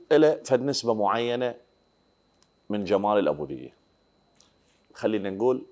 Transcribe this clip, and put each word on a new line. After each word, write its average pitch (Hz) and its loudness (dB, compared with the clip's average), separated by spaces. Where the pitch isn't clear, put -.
له 151 6
فد 127 2
نسبة 127 -2
معينة 117 -2
من 104 -4
جمال 101 2
الأبوذية. 73 -4
خلينا 107 -4
نقول 123 -2